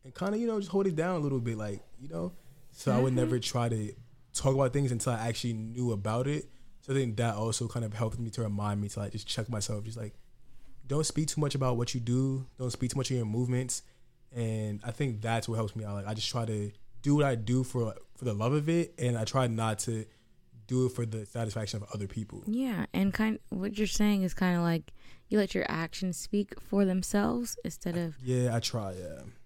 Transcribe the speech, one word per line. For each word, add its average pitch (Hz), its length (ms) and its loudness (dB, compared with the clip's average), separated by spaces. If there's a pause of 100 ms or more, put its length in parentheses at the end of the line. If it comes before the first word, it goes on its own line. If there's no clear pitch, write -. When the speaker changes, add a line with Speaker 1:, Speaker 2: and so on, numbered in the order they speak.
Speaker 1:
and 131 100 -16
kinda, 202 240 -2
you 233 80 2
know, 220 120 2
just 196 120 -4
hold 196 160 4
it 170 100 2
down 175 200 2
a - 20 0
little 139 220 2
bit, 113 180 -2
like, 104 240 -4 (180)
you 139 80 -12
know?" 165 240 -4 (400)
So - 200 0
I 127 80 6
would 131 120 4
Speaker 2:
Mm-hmm. 127 80 4
Speaker 1:
never 123 180 4
try 117 300 2
to 107 240 -2 (400)
talk 135 220 2
about 131 180 4
things 139 200 2
until 120 200 0
I 113 160 -2
actually 117 260 -2
knew 117 380 -2
about 107 340 0
it. 147 220 -2 (340)
So 135 100 -4
I 135 40 2
think 120 200 2
that 117 180 2
also 113 340 0
kind 117 160 -2
of 107 80 -4
helped 110 260 -2
me 117 120 -4
to 117 120 -4
remind 104 380 0
me 104 100 -2
to, 98 100 -6
like, 101 120 -4
just - 140 -6
check 113 220 -4
myself. 107 360 -2
Just, 113 120 -8
like, 110 180 -8 (720)
don't 147 180 2
speak 151 240 0
too - 120 -2
much 147 140 2
about 131 220 2
what 117 180 0
you 127 60 0
do. 131 460 2 (100)
Don't 127 140 -2
speak 123 220 -2
too - 60 -2
much 131 120 0
of 131 60 2
your 117 100 0
movements. 123 560 0 (500)
And 110 520 -2
I 120 60 -2
think 123 300 0
that's 113 280 0
what 113 80 0
helps 110 180 0
me 110 100 -6
out. 101 100 -4
Like, 101 120 -4
I 110 80 -2
just 107 140 -2
try 117 180 0
to 104 240 -2 (320)
do 143 140 4
what 147 80 6
I 135 100 4
do 120 300 2
for, 117 300 -2 (220)
for - 80 -10
the 120 100 0
love 113 180 2
of 151 160 2
it. 170 300 2
And 120 200 2
I 110 60 0
try 131 240 2
not 113 320 0
to 110 240 -2 (640)
do 127 200 2
it 123 60 0
for 120 120 -2
the 110 220 -4
satisfaction 110 560 -4
of 101 100 -12
other 101 140 -4
people. - 400 -8
Speaker 2:
Yeah. 226 480 0
And 190 180 4
kind, 220 260 2 (100)
what 202 280 -4
you're 208 100 2
saying 208 360 4
is 180 120 2
kinda 180 280 4
like 165 300 0 (360)
you 208 100 4
let 196 160 2
your 190 140 2
actions 165 480 -2
speak - 440 -2
for 202 240 4
themselves 208 800 2
instead 170 320 -4
of 170 260 -2
Speaker 1:
Yeah, 123 320 2
I 117 60 2
try, 104 340 -2
yeah. 87 280 -8 (240)